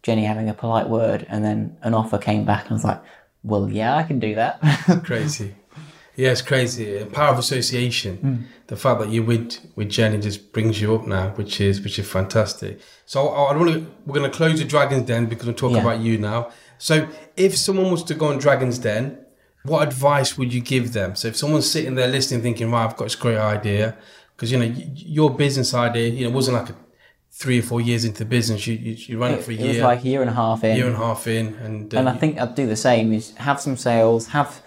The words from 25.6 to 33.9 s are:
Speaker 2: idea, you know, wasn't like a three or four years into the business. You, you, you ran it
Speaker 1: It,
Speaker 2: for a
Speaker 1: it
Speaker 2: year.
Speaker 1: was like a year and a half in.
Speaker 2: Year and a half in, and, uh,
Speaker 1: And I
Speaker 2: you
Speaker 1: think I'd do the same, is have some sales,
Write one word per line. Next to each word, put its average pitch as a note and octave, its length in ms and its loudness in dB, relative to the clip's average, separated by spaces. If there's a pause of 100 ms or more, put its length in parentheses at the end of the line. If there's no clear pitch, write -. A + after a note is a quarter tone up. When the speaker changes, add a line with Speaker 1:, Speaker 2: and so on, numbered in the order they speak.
Speaker 2:
idea, A#2 380 0
you B2 180 -2
know, B2 60 -2
wasn't B2 240 2
like - 120 -6
a - 60 -14 (540)
three B2+ 280 0
or A2+ 40 2
four A#2+ 180 -2
years A#2 240 0
into A2 140 -4
the A2 80 -4
business. A2+ 400 0
You, A#2 80 -2
you, A2+ 240 -6
you A2+ 200 -10
ran B2 140 0
it A#2+ 60 0
Speaker 1:
It, A#2+ 60 -8
Speaker 2:
for B2 80 -10
a - 20 -6
Speaker 1:
it A2 60 -6
Speaker 2:
year. A2+ 80 -2
Speaker 1:
was A#2 100 0
like B2 260 2
a C3 40 -2
year C3+ 120 2
and B2 80 0
a A2+ 60 -2
half A2+ 280 0
in. A2 140 4
Speaker 2:
Year B2+ 100 2
and B2 80 0
a G#2+ 40 -4
half A2+ 280 -2
in, A2 280 -2
and, G#2+ 400 -10
uh, A#2 40 0
Speaker 1:
And C3 100 2
I B2 40 0
Speaker 2:
you A#2+ 80 -4
Speaker 1:
think D#3 180 0
I'd A#2+ 160 -4
do C#3 120 0
the G#2+ 100 0
same, A2+ 380 4
is A2 220 -6
have C#3 220 -2
some C3+ 200 -4
sales, A#2 500 4